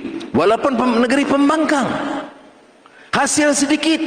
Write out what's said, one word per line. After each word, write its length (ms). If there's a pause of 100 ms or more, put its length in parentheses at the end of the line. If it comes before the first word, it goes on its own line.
(320)
Walaupun 480
pem-, 240
negeri 240
pembangkang. 640 (1200)
Hasil 400
sedikit, 560